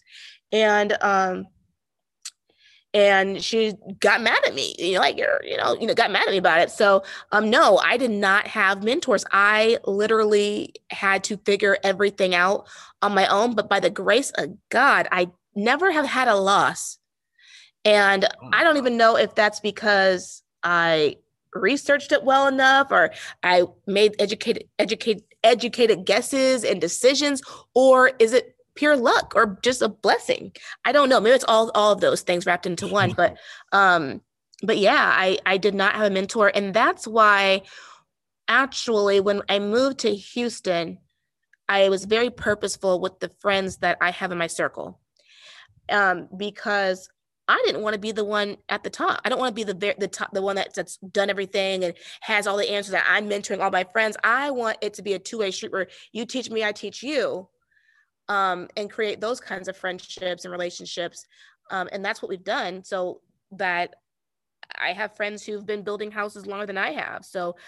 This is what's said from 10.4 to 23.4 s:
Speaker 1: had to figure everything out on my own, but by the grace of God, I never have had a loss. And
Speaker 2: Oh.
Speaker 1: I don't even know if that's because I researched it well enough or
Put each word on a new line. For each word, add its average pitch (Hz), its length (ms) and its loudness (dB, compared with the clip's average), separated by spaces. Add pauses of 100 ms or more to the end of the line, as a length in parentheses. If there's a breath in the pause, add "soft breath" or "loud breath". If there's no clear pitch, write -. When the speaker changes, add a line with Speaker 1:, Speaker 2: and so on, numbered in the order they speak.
Speaker 1:
had 190 360 -2
to 202 120 -6
figure 202 460 0
everything 196 500 0
out 180 340 2 (360 loud breath)
on 202 100 0
my 196 140 4
own, 226 260 2
but 208 160 -2
by 196 100 2
the 185 120 0
grace 202 400 0
of 165 260 -6 (120)
God, 220 420 2
I 180 180 0 (240)
never 277 380 0
have 302 160 0
had 254 200 0
a 214 80 4
loss. 190 600 2 (880 loud breath)
And 196 400 4
Speaker 2:
Oh. - 280 -6
Speaker 1:
I 247 100 2
don't 320 140 4
even 240 200 -2
know 226 200 4
if - 180 0
that's 208 240 0
because 196 800 0 (220)
I 165 540 2 (360)
researched 277 580 0
it 294 120 2
well 269 240 4
enough 269 420 4
or 180 220 4 (320 loud breath)